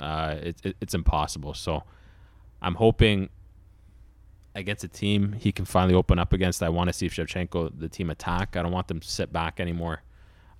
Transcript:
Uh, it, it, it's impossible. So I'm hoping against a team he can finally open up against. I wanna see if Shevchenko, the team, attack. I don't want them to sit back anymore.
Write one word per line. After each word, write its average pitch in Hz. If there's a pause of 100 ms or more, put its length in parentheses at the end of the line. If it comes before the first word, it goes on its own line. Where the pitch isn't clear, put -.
Uh, 78
it, 85
it, 98
it's -
impossible. 76
So 80 (760)
I'm 87
hoping 107 (1300)
against 101
a 90
team 101
he 104
can 92
finally 92
open 90
up 85
against. 90
I 85
wanna 87
see 92
if 85
Shevchenko, 82
the 80
team, 87
attack. 87
I 87
don't 85
want 92
them 82
to -
sit -
back 82
anymore. 85 (580)